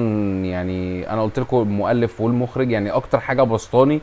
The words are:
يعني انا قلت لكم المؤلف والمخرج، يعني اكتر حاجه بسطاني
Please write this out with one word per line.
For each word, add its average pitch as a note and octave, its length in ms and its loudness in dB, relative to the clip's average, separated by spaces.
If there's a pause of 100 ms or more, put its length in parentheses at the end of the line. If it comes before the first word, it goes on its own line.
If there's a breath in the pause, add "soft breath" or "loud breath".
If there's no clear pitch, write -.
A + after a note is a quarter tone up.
(440)
يعني F2+ 680 -4
انا A2 140 -2
قلت A2 160 -2
لكم B2 180 0
المؤلف G#2+ 640 0
والمخرج، A#2+ 500 0
يعني G2+ 180 0
اكتر - 300 -2
حاجه C3 220 0
بسطاني C3 600 2